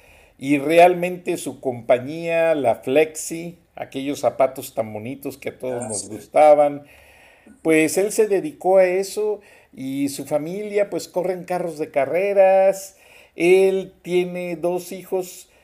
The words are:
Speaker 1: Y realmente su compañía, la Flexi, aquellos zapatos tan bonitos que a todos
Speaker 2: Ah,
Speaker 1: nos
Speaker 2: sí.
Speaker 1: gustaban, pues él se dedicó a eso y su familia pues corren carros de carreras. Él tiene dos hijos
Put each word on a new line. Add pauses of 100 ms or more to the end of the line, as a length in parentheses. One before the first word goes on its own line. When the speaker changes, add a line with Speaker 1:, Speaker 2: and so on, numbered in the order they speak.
(380)
Speaker 1:
Y
realmente
su
compañía,
la
Flexi, (180)
aquellos
zapatos
tan
bonitos
que
a
todos
Speaker 2:
Ah,
Speaker 1:
nos
Speaker 2:
sí.
Speaker 1:
gustaban, (760)
pues
él
se
dedicó
a
eso (320)
y
su
familia
pues
corren
carros
de
carreras. (400)
Él (100)
tiene
dos
hijos (160)